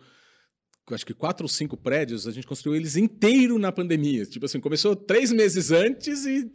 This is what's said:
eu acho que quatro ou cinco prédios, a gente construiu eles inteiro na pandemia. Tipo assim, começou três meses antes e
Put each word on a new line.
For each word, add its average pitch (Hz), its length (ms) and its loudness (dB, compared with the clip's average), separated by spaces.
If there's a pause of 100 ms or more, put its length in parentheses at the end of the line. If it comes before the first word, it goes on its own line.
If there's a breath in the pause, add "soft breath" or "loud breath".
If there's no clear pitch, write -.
(880 soft breath)
eu 117 60 -8
acho - 100 -8
que 113 80 -10
quatro 165 320 -6
ou - 20 -6
cinco - 300 -6
prédios, 123 480 -4
a 117 60 -8
gente 127 160 -12
construiu 147 280 -4
eles 156 220 -4
inteiro 233 600 4
na 196 120 0
pandemia. 147 540 0
Tipo 120 220 -8
assim, 135 120 -6
começou 156 360 0
três 214 360 2
meses 190 380 2
antes 269 560 0
e 269 300 -2